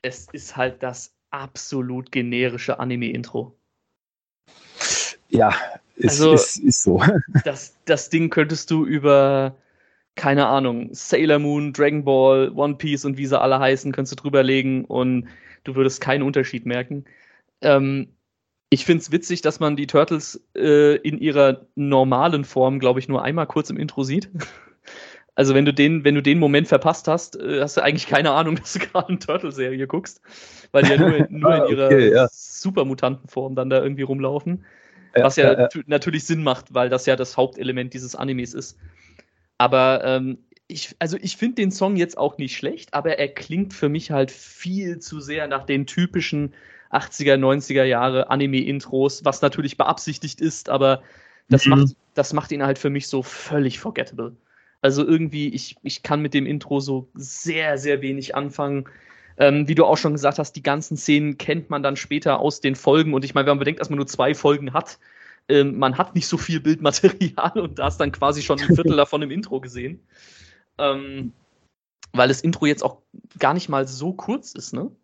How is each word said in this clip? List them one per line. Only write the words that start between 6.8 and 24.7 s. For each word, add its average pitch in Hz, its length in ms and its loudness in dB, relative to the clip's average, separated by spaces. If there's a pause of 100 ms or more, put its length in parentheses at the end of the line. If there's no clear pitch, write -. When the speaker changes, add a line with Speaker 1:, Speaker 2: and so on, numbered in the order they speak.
Speaker 2:
so. 92 180 2 (220)
<laughs> - 220 2
Speaker 1:
das, - 400 -10
das 147 240 0
Ding 165 200 0
könntest 156 420 -2
du 156 140 2
über, 139 720 4 (600)
keine 139 320 2
Ahnung, 123 440 0
Sailor 156 480 0
Moon, 147 320 -2
Dragon 147 320 0
Ball, 135 520 4
One 143 200 -2
Piece 147 300 -4
und 139 120 -4
wie 139 80 -6
sie 135 140 0
alle 135 200 2
heißen, 135 320 0
könntest 135 220 -6
du - 80 -16
drüberlegen 135 640 0
und 127 420 -2 (360)
du 131 120 -10
würdest 135 260 0
keinen 139 220 -2
Unterschied 131 420 -2
merken. 123 400 -6 (560)
Ähm, 139 480 2 (600)
ich 135 160 2
find's 165 260 2
witzig, 170 300 -4
dass - 180 -2
man 147 160 0
die 143 120 -6
Turtles, 151 560 0 (140)
äh, 147 400 6
in 147 220 -4
ihrer 139 560 2
normalen 139 680 2
Form, 131 360 0
glaub 127 180 2
ich, 127 100 -6
nur 135 160 -2
einmal 151 240 -2
kurz - 220 -4
im - 80 -6
Intro 151 260 -6
sieht. 139 300 -4
<laughs> 170 60 -10 (960)